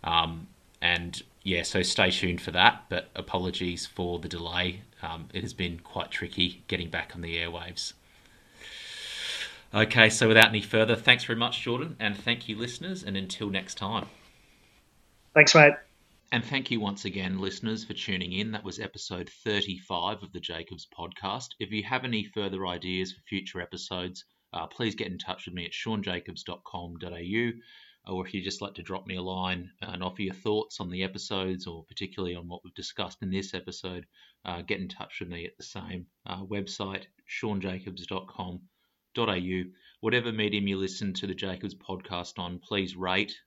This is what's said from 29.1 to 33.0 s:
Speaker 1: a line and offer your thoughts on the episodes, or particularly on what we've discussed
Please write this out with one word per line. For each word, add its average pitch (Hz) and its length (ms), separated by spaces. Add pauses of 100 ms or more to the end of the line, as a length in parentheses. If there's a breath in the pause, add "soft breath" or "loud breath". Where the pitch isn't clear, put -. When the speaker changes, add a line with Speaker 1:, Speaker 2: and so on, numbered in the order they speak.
Speaker 1:
a 90 40
line 92 480 (120)
and 90 200
offer 90 200
your 92 120
thoughts - 460
on 92 100
the 92 140
episodes, 95 640
or 82 160
particularly 92 520
on 85 120
what 87 160
we've 90 100
discussed - 480